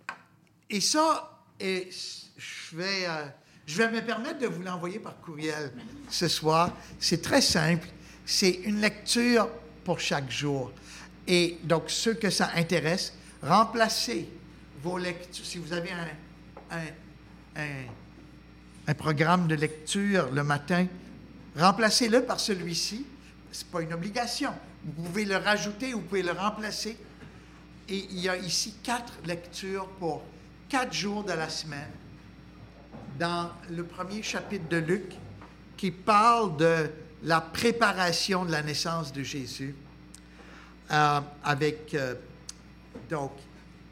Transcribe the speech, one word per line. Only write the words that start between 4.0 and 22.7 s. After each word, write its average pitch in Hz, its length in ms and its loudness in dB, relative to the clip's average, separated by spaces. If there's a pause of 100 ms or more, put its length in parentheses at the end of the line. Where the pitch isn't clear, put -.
permettre 233 380 -4
de 254 80 0
vous 175 160 -4
l'envoyer 180 360 -6
par - 220 -14
courriel 151 540 -6 (340)
ce - 200 0
soir. 160 440 4 (260)
C'est - 220 2
très - 220 6
simple. 165 440 4 (380)
C'est - 260 4
une 208 300 0
lecture 214 720 4 (340)
pour 170 160 0
chaque 139 300 -2
jour. 127 420 -2 (540)
Et 175 380 4
donc, 160 240 2
ceux - 240 2
que 214 160 0
ça 175 260 2
intéresse, 170 600 2 (280)
remplacez 214 840 4 (540)
vos 180 160 -2
lectures. 180 480 -8
Si - 100 -8
vous 160 160 -8
avez 175 180 -4
un, 170 180 -6 (640)
un, 165 160 -6 (720)
un, 143 280 -6 (1000)
un 151 80 2
programme 160 540 4
de 156 60 2
lecture 185 800 2
le 143 120 2
matin, 160 420 2 (680)
remplacez-le 214 720 6
par 202 140 -2
celui-ci. 190 640 -4 (440)